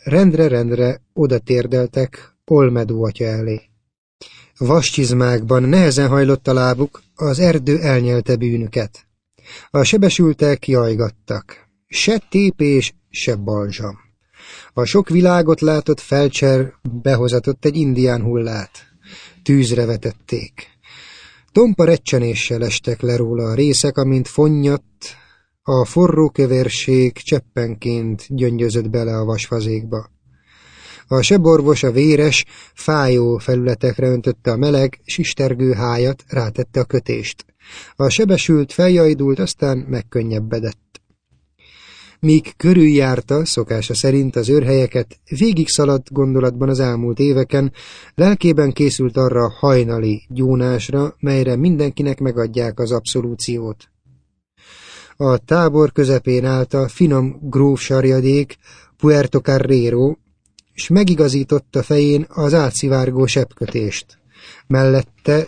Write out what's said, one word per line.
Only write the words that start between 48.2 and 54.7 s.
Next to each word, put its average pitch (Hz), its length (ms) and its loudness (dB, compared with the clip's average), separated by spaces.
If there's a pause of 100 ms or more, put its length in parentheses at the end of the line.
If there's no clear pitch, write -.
készült 131 460 -2
arra 123 260 2
a 113 140 -4
hajnali 117 720 0
gyónásra, 127 880 -2
melyre 131 360 0
mindenkinek 143 640 -2
megadják 117 600 -4
az 117 120 -4
abszolúciót. 117 960 -6 (1300)